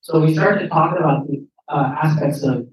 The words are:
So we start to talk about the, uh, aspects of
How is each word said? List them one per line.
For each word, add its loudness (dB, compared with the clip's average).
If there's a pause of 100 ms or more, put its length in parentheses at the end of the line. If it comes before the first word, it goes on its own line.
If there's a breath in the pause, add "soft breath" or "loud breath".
So 0
we 4
start 2
to -6
talk 0
about 0
the, -8 (240)
uh, -2
aspects -2
of -2